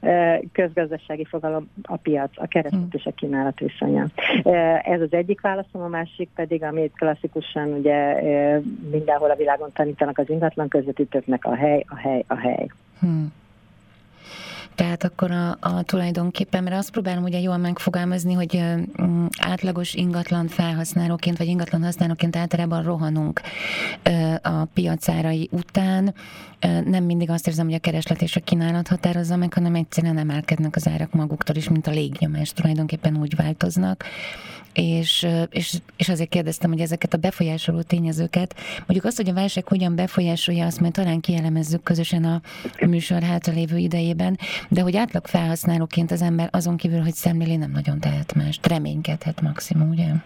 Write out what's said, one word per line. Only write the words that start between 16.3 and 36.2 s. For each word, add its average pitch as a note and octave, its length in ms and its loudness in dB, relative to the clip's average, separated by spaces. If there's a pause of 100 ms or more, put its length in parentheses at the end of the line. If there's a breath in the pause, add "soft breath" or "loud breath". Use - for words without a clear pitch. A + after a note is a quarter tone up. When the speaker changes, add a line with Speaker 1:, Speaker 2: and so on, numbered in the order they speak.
Speaker 2:
mert F#3 140 -2
azt G3 140 -4
próbálom F3+ 320 -2
ugye F3+ 180 -2
jól F3+ 160 0
megfogalmazni, F3 760 0
hogy, F3+ 240 0
ö, E3+ 200 2 (260)
mm, E3+ 240 2 (140)
átlagos F3+ 540 -2
ingatlan F3 540 0
felhasználóként, E3+ 880 0
vagy E3+ 80 0
ingatlan E3+ 360 0
használóként E3+ 540 0
általában E3+ 460 0
rohanunk, D#3 580 0 (640 loud breath)
ö, - 80 4 (320)
a D#3+ 220 0 (100)
piacárai E3 800 0
után. F#3+ 640 0 (460 loud breath)
Ö, E3+ 200 2
nem F3+ 240 2
mindig E3+ 260 2
azt E3 160 0
érzem, E3 200 0
hogy D#3+ 80 0
a E3 40 0
kereslet D#3+ 440 0
és E3 140 0
a F3 40 2
kínálat E3+ 480 0
határozza F3 480 0
meg, F3 180 0
hanem E3+ 200 2
egyszerűen E3 440 0
emelkednek D3+ 580 0
az D#3+ 120 0
árak D#3 240 -2
maguktól D3+ 440 0
is, D#3 120 -4
mint D#3+ 180 2
a D#3 40 0
légnyomás, D3+ 640 -2
tulajdonképpen D#3 640 0
úgy D3+ 200 -2
változnak. F3 680 0 (680 loud breath)
És, E3 500 2
ö, E3 280 2
és, - 280 -4 (180)
és E3+ 120 0
azért E3 220 0